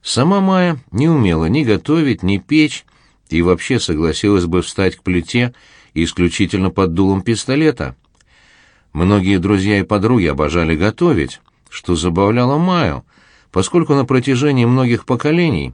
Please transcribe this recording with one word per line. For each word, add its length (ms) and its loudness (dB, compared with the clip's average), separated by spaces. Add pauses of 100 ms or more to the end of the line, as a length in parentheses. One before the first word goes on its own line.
Сама 380 0
Майя 360 0 (140)
не 180 0
умела 360 2
ни 180 0
готовить, 580 0
ни 160 0
печь, 480 0 (440)
и 120 0
вообще 380 0
согласилась 640 0
бы 160 0
встать 360 -4
к 40 -20
плите 540 -2 (400)
исключительно 760 0
под 240 -2
дулом 300 0
пистолета. 720 -2 (960)
Многие 460 2
друзья 400 0
и 40 -2
подруги 440 0
обожали 480 0
готовить, 680 -2 (260)
что 280 -4
забавляло 640 0
Майю, 440 -2 (480)
поскольку 440 0
на 100 2
протяжении 600 0
многих 400 0
поколений 680 -2